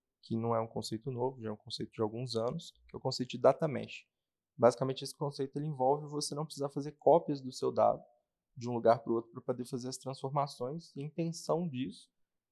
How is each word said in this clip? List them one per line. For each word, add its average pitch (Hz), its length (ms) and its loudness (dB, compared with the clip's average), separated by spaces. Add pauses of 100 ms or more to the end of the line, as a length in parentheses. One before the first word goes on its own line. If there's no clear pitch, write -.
(220)
que - 140 -6
não 117 180 0
é 113 60 2
um 113 80 -2
conceito 113 420 -8
novo, 127 320 -4
já 110 80 -6
é - 20 -4
um 104 60 -8
conceito - 340 -10
de - 100 -6
alguns 113 340 -2
anos, 131 360 -4 (160)
que - 80 -14
é - 20 -8
o 127 40 -16
conceito 131 300 -4
de - 80 -8
data 135 280 6
mesh. 110 380 -8 (500)
Basicamente, 131 480 4
esse 135 120 -10
conceito 143 420 -4
ele 147 80 -4
envolve 143 400 2
você 147 300 -4
não 151 100 -4
precisar 143 240 -6
fazer 143 300 -6
cópias 147 420 6
do 127 100 -8
seu 131 200 -2
dado 113 320 4 (520)
de 120 140 -6
um 123 40 -2
lugar 117 260 6
pro 117 160 0
outro 113 160 -2
pra 127 100 -14
poder 123 240 -4
fazer 123 220 -6
as 131 100 -8
transformações. 139 960 -6
E 139 60 -10
a 139 40 -8
intenção 165 640 -2
disso 135 440 -6 (400)